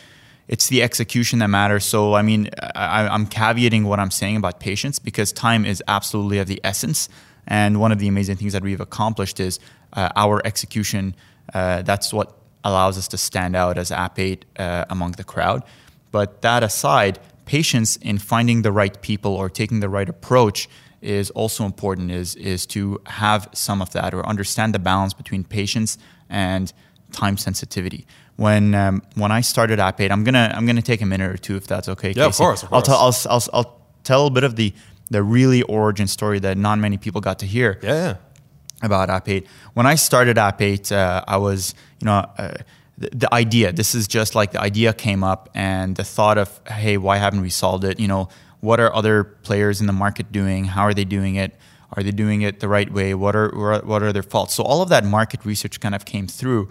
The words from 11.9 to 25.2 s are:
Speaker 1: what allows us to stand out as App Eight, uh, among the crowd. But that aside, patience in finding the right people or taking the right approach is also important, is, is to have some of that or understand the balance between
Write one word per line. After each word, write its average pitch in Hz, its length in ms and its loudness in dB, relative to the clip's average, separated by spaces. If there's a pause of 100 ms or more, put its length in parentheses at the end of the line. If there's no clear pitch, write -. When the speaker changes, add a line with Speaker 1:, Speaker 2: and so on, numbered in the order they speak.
Speaker 1:
what 104 240 -4 (280)
allows 95 340 2
us 92 100 -6
to 90 100 -10
stand 90 380 -4
out 90 220 0
as 87 120 -6
App 90 280 -4
Eight, 92 260 -4 (140)
uh, 87 320 -4
among 90 220 -4
the 90 120 -14
crowd. 95 380 -2 (480)
But 101 320 -4
that 117 200 2
aside, 110 560 2 (280)
patience 131 500 0
in 101 220 -4
finding 117 440 2
the 104 100 2
right 101 280 0
people 104 340 -4
or 95 140 -4
taking 110 320 -4
the 101 80 -2
right 98 200 -2
approach 117 600 0 (320)
is 101 300 -4
also 110 340 -4
important, 92 460 -4
is, 90 240 -6
is 92 320 -6
to 98 400 -4
have 107 480 0
some - 260 -2
of 92 120 -4
that - 200 -4
or 92 140 -4
understand 104 480 -2
the 101 40 -2
balance 95 360 0
between - 280 -8